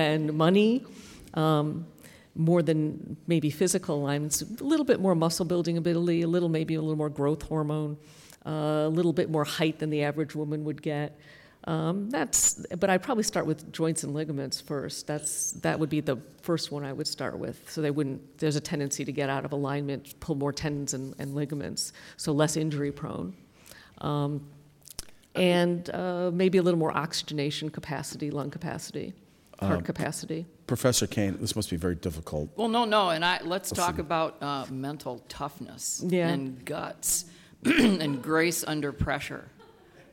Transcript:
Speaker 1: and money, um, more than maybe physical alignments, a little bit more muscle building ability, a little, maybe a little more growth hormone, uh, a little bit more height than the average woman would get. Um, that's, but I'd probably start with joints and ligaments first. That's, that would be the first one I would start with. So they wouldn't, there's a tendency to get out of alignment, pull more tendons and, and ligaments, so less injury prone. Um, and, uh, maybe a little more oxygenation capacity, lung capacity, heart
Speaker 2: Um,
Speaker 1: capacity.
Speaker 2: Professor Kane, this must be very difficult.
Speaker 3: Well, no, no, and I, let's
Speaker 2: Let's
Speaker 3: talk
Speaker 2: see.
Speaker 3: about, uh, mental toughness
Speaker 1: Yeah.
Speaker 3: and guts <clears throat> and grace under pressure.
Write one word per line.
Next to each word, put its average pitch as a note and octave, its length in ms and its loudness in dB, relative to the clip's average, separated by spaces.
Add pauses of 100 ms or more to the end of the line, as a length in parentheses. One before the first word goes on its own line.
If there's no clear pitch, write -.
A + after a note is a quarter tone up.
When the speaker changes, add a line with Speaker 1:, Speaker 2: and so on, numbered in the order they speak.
Speaker 1:
and D#3 320 2
money, G3+ 520 6 (500)
um, D#3 520 2 (480)
more E3+ 260 6
than D#3 560 0 (120)
maybe D#3 220 4
physical F3+ 520 0
alignments, C#3+ 400 0
a A3+ 220 -8
little D4+ 200 4
bit B3 160 6
more F#3+ 140 6
muscle E3 320 2
building E3+ 320 2
ability, E3+ 440 2
a E3 60 2
little, F3 200 4
maybe D#3+ 260 2
a D#3 60 0
little D#3 160 0
more D3+ 120 0
growth C#3+ 340 0
hormone, D3+ 540 -2 (480)
uh, - 60 -6
a D3+ 380 2
little E3 240 4
bit E3 180 2
more D3+ 140 2
height D#3 340 0
than D#3 120 -2
the D3+ 120 2
average D3 320 -2
woman D3+ 300 -4
would D3 180 -6
get. D3 360 -2 (500)
Um, E3+ 420 0
that's, - 540 2 (140)
but F#3+ 120 4
I'd F#3 120 4
probably A3+ 220 0
start E3+ 220 0
with D#3 260 -4
joints D#3+ 320 0
and C#3+ 80 -4
ligaments D3 480 -4
first. - 460 -6
That's, D3+ 460 -4
that D#3+ 260 0
would D3+ 100 0
be D3+ 120 0
the D3 160 0 (260)
first E3 300 -2
one C#3+ 120 -6
I C3+ 80 -6
would D3+ 160 -6
start - 300 -6
with. - 320 -8
So E3 100 -6
they D3+ 120 2
wouldn't, C#3 460 -4
there's D3+ 180 0
a C#3+ 40 0
tendency C#3+ 440 -4
to C#3 80 -6
get C#3 180 0
out C3+ 140 -2
of C#3+ 80 -4
alignment, C#3+ 680 -4
pull D#3+ 140 -2
more C#3 180 0
tendons C#3+ 420 -2
and, C3+ 240 -8
and C#3 160 -6
ligaments, C#3+ 580 -4 (240)
so - 160 -2
less E3+ 240 4
injury D3 360 0
prone. - 420 -8 (640)
Um, D3 440 -2 (920)
and, F3 560 4
uh, F3+ 420 0
maybe F#3 260 6
a F3+ 40 4
little F3 160 4
more D#3 180 2
oxygenation D3+ 720 -2
capacity, D3 640 -6
lung C#3+ 200 -4
capacity, D3+ 640 -8 (480)
heart - 180 2
Speaker 2:
Um, E2+ 40 -4
Speaker 1:
capacity. D#3+ 640 -4 (200)
Speaker 2:
Professor B2 400 2
Kane, G2 340 0
this - 140 -4
must G#2+ 140 -2
be F2+ 80 -2
very F2 180 0
difficult. D#2+ 600 -4
Speaker 3:
Well, A3+ 120 0
no, A#3 160 2
no, G#3 260 4
and D#3+ 140 0
I, F3 140 2
let's - 80 -8
Speaker 2:
Let's F#3+ 260 -4
Speaker 3:
talk F3 240 0
Speaker 2:
see. E3 40 -4
Speaker 3:
about, D#3+ 420 -2
uh, C#3+ 280 -4
mental C3+ 580 -8
toughness - 800 -8
Speaker 1:
Yeah. F3 220 4
Speaker 3:
and C3+ 360 -2
guts - 640 -4 (180)
<clears throat> - 200 -14
and F#3 580 4
grace D#3+ 440 2
under D3 260 -4
pressure. C#3+ 560 -4 (640)